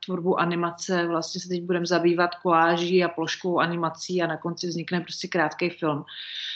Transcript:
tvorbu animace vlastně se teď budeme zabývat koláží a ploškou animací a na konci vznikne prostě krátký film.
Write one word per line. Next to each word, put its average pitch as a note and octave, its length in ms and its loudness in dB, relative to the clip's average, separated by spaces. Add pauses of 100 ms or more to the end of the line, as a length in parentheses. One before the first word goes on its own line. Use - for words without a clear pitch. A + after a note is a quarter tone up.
tvorbu F3+ 360 0
animace E3+ 680 0
vlastně E3+ 340 -2
se F3+ 80 -10
teď F3+ 140 -2
budeme F3 240 0
zabývat F3 480 4
koláží F3 680 4
a E3+ 40 2
ploškou E3+ 500 -2
animací E3+ 640 0
a E3 40 2
na D#3+ 100 -2
konci E3+ 300 -6
vznikne E3+ 340 -2
prostě - 280 -8
krátký E3+ 420 0
film. D3+ 340 -2 (520)